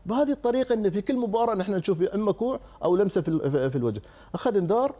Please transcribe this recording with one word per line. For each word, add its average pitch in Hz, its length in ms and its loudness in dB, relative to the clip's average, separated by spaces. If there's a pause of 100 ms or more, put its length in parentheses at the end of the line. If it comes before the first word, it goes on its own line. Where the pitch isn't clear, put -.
بهذه 269 260 0
الطريقة 247 420 0
أن 214 160 0
في 196 120 0
كل 262 160 -2
مباراة 226 380 0
نحن 190 180 -2
نشوف 180 280 0
يا 190 140 0
إما 208 160 0
كوع 247 280 -2 (240)
أو 180 120 4
لمسة 196 260 2
في - 60 -6
ال-، 139 440 0
في 131 40 -8
الوجه. 113 260 -2 (320)
أخذ 202 240 0
إنذار 226 420 0